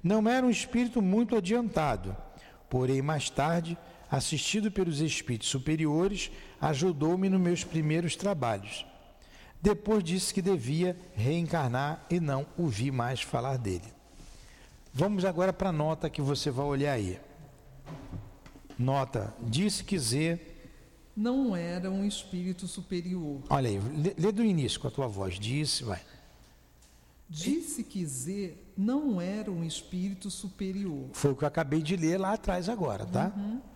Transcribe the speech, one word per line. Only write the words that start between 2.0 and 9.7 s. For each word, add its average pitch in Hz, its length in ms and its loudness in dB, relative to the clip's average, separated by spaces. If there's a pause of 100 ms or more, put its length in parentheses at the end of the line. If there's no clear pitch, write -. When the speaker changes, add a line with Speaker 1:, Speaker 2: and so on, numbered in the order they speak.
Speaker 1:
porém, 127 320 4
mais 147 280 0
tarde, 165 480 0 (320)
assistido 190 640 0
pelos 170 300 0
espíritos 123 480 -2
superiores, 156 800 0 (300)
ajudou-me 160 640 2
nos 190 140 4
meus 175 220 2
primeiros 160 520 0
trabalhos. 117 680 -2 (760)
Depois 208 420 4